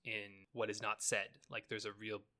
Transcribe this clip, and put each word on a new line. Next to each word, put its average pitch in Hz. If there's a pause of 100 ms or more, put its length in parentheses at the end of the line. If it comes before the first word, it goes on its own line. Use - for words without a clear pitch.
in 101
what 113
is 104
not 107
said. 101 (220)
Like, 110
there's 107
a 104
real 104 (200)